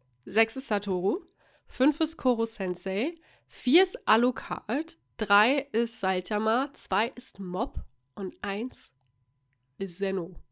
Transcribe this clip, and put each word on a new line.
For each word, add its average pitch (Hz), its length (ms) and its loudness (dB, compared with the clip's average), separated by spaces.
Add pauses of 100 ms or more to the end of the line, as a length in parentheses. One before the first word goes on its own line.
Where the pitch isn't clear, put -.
(260)
sechs 226 300 0
ist 262 140 -2
Satoru, 202 520 0 (460)
fünf 277 320 2
ist 320 180 0
Koro 226 280 2
Sensei, 196 680 -4 (320)
vier 320 360 4
ist - 240 -4
Alucard, 240 880 0 (200)
drei 233 560 4
ist 233 260 0
Saitama, 214 760 0
zwei 214 360 -2
ist - 300 -12
Mob 180 360 -4 (400)
und 190 260 -8
eins 208 500 -8 (840)
ist 180 220 -6
Zeno. 190 360 -4 (160)